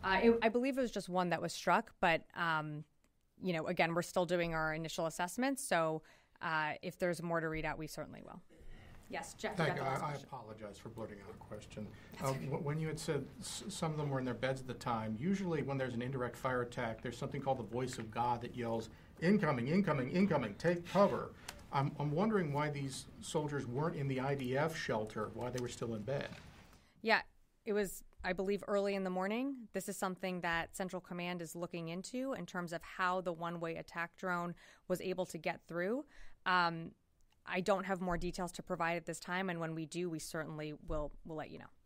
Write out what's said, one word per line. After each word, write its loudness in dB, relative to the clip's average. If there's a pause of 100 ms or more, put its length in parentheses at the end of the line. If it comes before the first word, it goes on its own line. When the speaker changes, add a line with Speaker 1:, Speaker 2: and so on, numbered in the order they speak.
Speaker 1:
Uh, 6
it, 10
I 8
believe 4
it 2
was 2
just -4
one 4
that 4
was -2
struck, 4
but, 6 (140)
um, 0 (580)
you 2
know, 0
again, 4
we're 2
still 2
doing 2
our 2
initial -2
assessments, 0
so, 4 (380)
uh, 0 (100)
if -8
there's 2
more 2
to 0
read -2
out, -2
we -6
certainly -10
will. -14 (680)
Yes, -8
Jeff, -4
you -4
Speaker 2:
Thank 4
Speaker 1:
got -
the -2
Speaker 2:
you. 0
Speaker 1:
last 0
Speaker 2:
I, -4
I -2
Speaker 1:
question. -6
Speaker 2:
apologize -10
for -12
blurting -10 (100)
out -12
a -14
question. -10 (260)
Speaker 1:
That's -8
Speaker 2:
Uh, 2
Speaker 1:
okay. -4
Speaker 2:
wh-, -2
when -2
you -2
had -4
said -2 (140)
s-, -8
some -2
of -4
them 0
were 0
in 0
their 0
beds 0
at -8
the -4
time, -2
usually 2
when 0
there's 0
an -2
indirect -2
fire 2
attack, -2
there's -6
something -4
called 0
the -4
voice -2
of -6
God 2
that -8
yells, -2 (320)
"Incoming, 4
incoming, 2
incoming, 4
take 2
cover." 4 (400)
I'm, 2
I'm 2
wondering 2
why 2
these -6 (160)
soldiers 0
weren't 0
in -2
the 0
I 2
D 0
F 2
shelter, -2
why -4
they -4
were -2
still -4
in -4
bed. -2 (720)
Speaker 1:
Yeah, 4 (440)
it 0
was, 0 (200)
I 0
believe, 0
early 2
in 0
the 0
morning. -2
This -4
is -6
something -2
that 0
Central -4
Command -6
is -8
looking -6
into -4
in -4
terms -4
of -4
how 0
the -2
one-way -4
attack -6
drone -2 (320)
was 0
able -2
to -8
get -4
through. -2 (420)
Um, 2 (560)
I 0
don't 4
have 0
more 2
details -2
to -8
provide 0
at -4
this -6
time, 0
and -2
when -2
we -4
do, -2
we -4
certainly -6 (140)
will, -2 (140)
will -8
let -8
you -12
know. -14 (160)